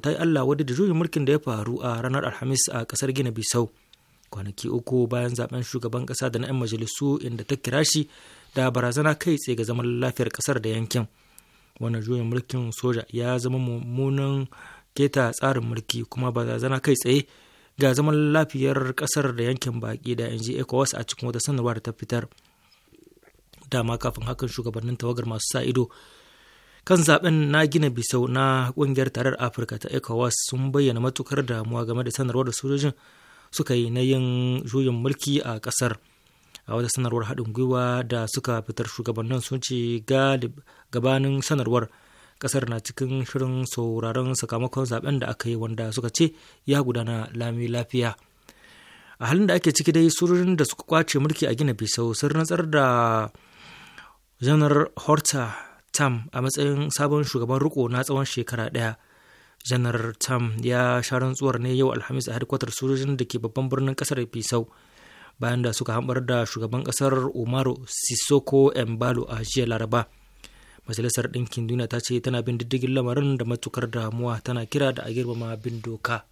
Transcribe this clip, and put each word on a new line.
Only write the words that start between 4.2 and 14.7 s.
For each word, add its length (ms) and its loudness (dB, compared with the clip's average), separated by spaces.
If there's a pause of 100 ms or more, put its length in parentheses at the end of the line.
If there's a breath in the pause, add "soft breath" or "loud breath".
Kwanaki 400 -8
uku 380 0
bayan 280 -2
zaben 280 -4
shugaban 420 -4
ƙasa 260 -4
da 80 -2
na 80 -4
'yan 120 -2
majalisu 640 -2
inda 240 -6
ta 80 -2
kira 320 0
shi 220 0 (440 loud breath)
da 180 2
barazana 440 2
kai 240 0
tsaye 160 -2
ga 80 0
zaman 400 -2
lafiyar 320 0
ƙasar 260 0
da 80 -2
yankin. 380 0 (720 soft breath)
Wannan 240 -2
juyin 260 0
mulkin 460 -2
soja 320 -2
ya 320 -2
zama 180 0
mummunan 880 0 (460 loud breath)